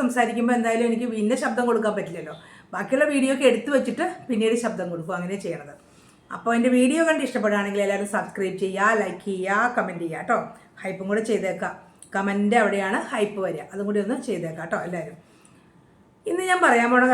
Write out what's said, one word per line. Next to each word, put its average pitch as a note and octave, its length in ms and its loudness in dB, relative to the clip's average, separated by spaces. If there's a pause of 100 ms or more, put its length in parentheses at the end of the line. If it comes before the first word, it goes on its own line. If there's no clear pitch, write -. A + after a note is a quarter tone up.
സംസാരിക്കുമ്പോൾ A#3 560 0
എന്തായാലും A3+ 320 2
എനിക്ക് A#3 240 -2
പിന്നെ A3 300 0
ശബ്ദം A#3+ 260 0
കൊടുക്കാൻ G#3 260 2
പറ്റില്ലല്ലോ. D#3+ 400 -8 (380)
ബാക്കിയുള്ള C4 400 2
വീഡിയോ C4+ 200 2
ഒക്കെ C4+ 180 2
എടുത്ത് G#3+ 260 -2
വെച്ചിട്ട് B3 260 0 (240)
പിന്നീട് A3 260 2 (120)
ശബ്ദം F3+ 260 -4
കൊടുക്കും, E3+ 280 -6
അങ്ങനെ F#3 260 -4
ചെയ്യണത്. D3 280 -8 (600)
അപ്പോൾ G#3+ 220 -2
എൻ്റെ A#3+ 180 4
വീഡിയോ B3+ 320 6
കണ്ട് D#4 200 4
ഇഷ്ടപ്പെടുകയാണെങ്കിൽ G3+ 580 0
എല്ലാവരും G3 280 0
സബ്സ്ക്രൈബ് F#3+ 480 -4
ചെയ്യുക, G3 260 0 (140)
ലൈക്ക് F#3 240 -4
ചെയ്യുക, G3+ 520 0
കമൻറ്റ് F3+ 280 -4
ചെയ്യുക D#3+ 160 -6
കേട്ടോ. A#3 160 0 (460)
ഹൈപ്പും F#3+ 280 -6
കൂടെ G#3+ 200 2
ചെയ്തേക്കാം, F#3 440 -2 (400)
കമൻറ്റ് G3+ 460 2
അവിടെയാണ് G3 380 0 (120)
ഹൈപ്പ് G#3 360 -2
വരിക, D#3+ 260 -6
അതും G3 160 -6
കൂടി G#3 160 0
ഒന്ന് A#3 120 -2 (120)
ചെയ്തേക്കാം E3 340 -6
കേട്ടോ E3+ 240 -4
എല്ലാവരും. F3 320 -8 (1120)
ഇന്ന് F4+ 200 0
ഞാൻ F#4 160 4
പറയാൻ A#3+ 260 4
പോണ B3 220 6